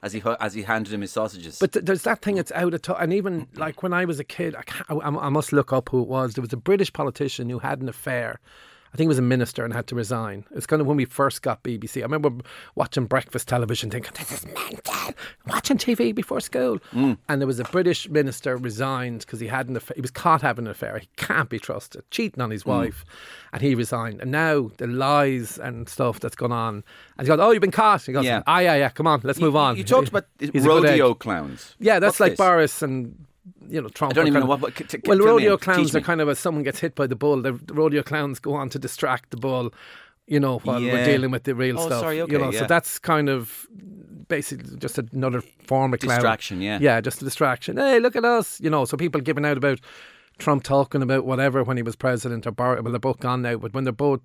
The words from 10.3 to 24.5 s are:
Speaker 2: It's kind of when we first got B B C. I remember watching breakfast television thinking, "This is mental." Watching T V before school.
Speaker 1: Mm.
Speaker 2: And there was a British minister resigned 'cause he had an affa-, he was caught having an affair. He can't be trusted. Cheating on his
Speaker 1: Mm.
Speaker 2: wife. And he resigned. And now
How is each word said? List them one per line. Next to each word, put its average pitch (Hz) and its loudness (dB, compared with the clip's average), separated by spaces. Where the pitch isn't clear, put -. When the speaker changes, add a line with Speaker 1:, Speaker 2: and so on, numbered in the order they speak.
Speaker 2:
It's - -10
kind 156 2
of 147 2
when 147 2
we 131 2
first 135 -2
got 117 -2
B 120 -6
B 107 -10
C. 123 -8
I - -6
remember 147 0
watching 135 -2
breakfast 127 -2
television 120 -2
thinking, 110 -8
"This - -10
is - -10
mental." - -8
Watching - 0
T - 0
V 233 2
before 220 -4
school. 254 -2
Speaker 1:
Mm. 123 2
Speaker 2:
And 147 0
there 139 0
was 127 0
a - -4
British 175 0
minister 139 0
resigned 123 -6
'cause 113 -12
he 117 -6
had 123 -4
an 127 -4
affa-, - -10
he 151 -8
was 123 -6
caught 165 2
having 120 0
an 107 -8
affair. - -8
He - -20
can't - -2
be 117 -6
trusted. - -10
Cheating 214 -4
on 120 -2
his 104 -6
Speaker 1:
Mm. - -8
Speaker 2:
wife. 120 -2
And - -6
he 139 2
resigned. 113 -4
And 131 -6
now 147 2